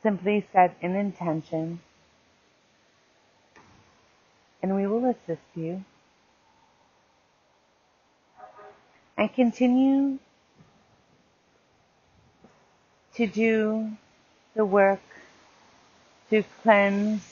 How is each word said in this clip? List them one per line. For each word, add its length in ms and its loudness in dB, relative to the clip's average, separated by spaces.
Simply 520 -2
set 280 4
an 140 -6
intention, 840 -6
and 140 -4
we 100 -2
will 200 -2
assist 360 -6
you. 280 -8
And 160 -2
continue 840 2
to 120 -2
do 640 -2
the 100 0
work 360 4
to 140 2
cleanse 680 2